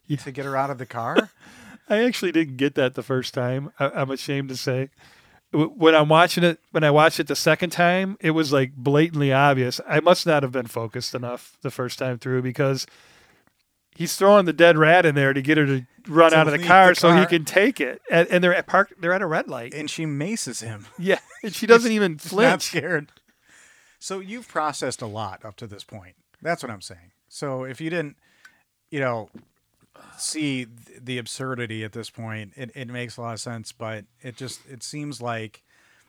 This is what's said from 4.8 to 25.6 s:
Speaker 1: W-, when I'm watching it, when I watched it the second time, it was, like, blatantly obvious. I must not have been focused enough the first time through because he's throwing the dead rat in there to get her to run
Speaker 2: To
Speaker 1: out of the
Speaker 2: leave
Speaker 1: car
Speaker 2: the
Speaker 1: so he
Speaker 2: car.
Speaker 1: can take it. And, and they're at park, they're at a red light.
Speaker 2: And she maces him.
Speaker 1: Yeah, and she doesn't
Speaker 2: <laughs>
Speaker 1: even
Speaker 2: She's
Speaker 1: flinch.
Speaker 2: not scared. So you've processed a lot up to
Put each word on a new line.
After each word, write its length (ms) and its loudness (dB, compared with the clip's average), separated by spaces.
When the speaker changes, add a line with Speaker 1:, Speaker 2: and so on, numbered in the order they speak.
Speaker 1:
W-, 180 0
when 240 4
I'm 140 6
watching 360 4
it, 140 2
when 140 0
I 60 6
watched 300 4
it 60 -4
the 100 -4
second 340 0
time, 500 0
it 100 -2
was, 220 0
like, 220 0
blatantly 580 0
obvious. 540 2
I 140 0
must 260 4
not 160 2
have 100 -4
been 140 -4
focused 480 -8
enough 480 -10
the 80 -6
first 280 -8
time 200 -4
through 240 -4
because 440 -2
he's 220 -6
throwing 300 6
the 80 0
dead 240 6
rat 260 6
in 100 2
there 200 2
to 80 -4
get 160 2
her 80 2
to 200 -2
run 220 6
Speaker 2:
To 80 6
Speaker 1:
out 80 6
of 60 0
the 60 0
Speaker 2:
leave 80 -6
Speaker 1:
car 240 10
Speaker 2:
the 40 8
Speaker 1:
so 160 4
he 80 8
Speaker 2:
car. 80 6
Speaker 1:
can 180 0
take 360 2
it. 200 -6
And, 180 4
and 140 2
they're 120 4
at 120 -4
park, 320 0
they're 140 -2
at 100 -2
a 40 -4
red 220 -4
light. 260 -12
Speaker 2:
And 160 -10
she 160 -8
maces 540 -8
him. 260 -12
Speaker 1:
Yeah, 200 0
and 100 -10
she 120 -6
doesn't 260 6
Speaker 2:
<laughs> 0 -
Speaker 1:
even 240 0
Speaker 2:
She's 140 -16
Speaker 1:
flinch. 200 2
Speaker 2:
not 120 -2
scared. 500 -6
So 220 -10
you've 280 -14
processed 540 -6
a 40 -10
lot 380 -10
up 120 -18
to 100 -16